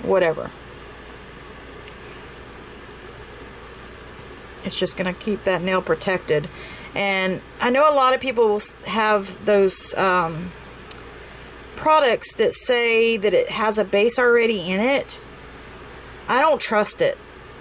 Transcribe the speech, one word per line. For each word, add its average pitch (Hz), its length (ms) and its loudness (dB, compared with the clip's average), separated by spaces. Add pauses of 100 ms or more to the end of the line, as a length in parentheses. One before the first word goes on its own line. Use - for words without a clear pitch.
whatever. 170 480 2 (4000)
It's 190 140 -6
just 185 200 -2
gonna 185 160 -2
keep 202 300 -4
that 180 180 2
nail 185 180 2
protected. 170 680 0 (460)
And 190 460 0 (200)
I 240 100 2
know 285 200 6
a 294 40 4
lot 262 180 6
of 262 80 2
people 240 280 2
will 208 80 4
s-, - 180 -8 (120)
have 202 600 0
those, 196 480 4
um, 175 560 0 (1300)
products 302 580 4
that 220 200 2
say 226 640 2
that 202 160 2
it - 160 4
has 220 300 0
a 208 60 4
base 202 340 2
already 233 420 4
in 185 200 -2
it. 254 380 0 (1120)
I 247 140 4
don't 311 180 6
trust - 400 2
it. 147 160 2 (440)